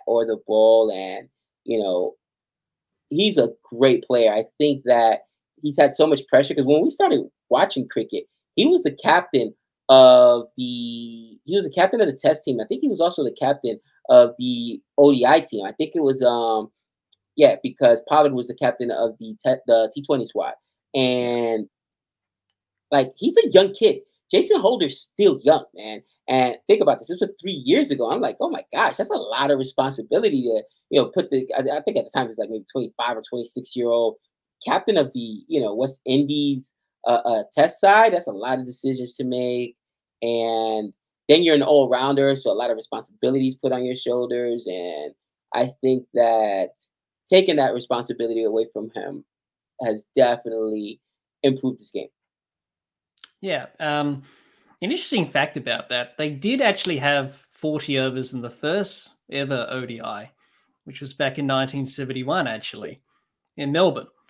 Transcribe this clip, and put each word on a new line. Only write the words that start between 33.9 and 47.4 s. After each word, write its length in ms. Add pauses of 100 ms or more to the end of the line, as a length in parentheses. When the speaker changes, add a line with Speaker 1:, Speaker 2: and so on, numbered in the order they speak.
Speaker 1:
captain 320
of 160
the, 340
you 140
know, 140
West 300
Indies, 640 (360)
uh, 180
uh, 260
Test 300
side. 320
That's 140
a 40
lot 280
of 60
decisions 500
to 80
make. 520 (460)
And 720 (340)
then 160
you're 120
an 80
all-rounder, 720
so 160
a 20
lot 160
of 60
responsibilities 800
put 160
on 120
your 120
shoulders. 720
And 480 (380)
I 280
think 320
that 560 (580)
taking 280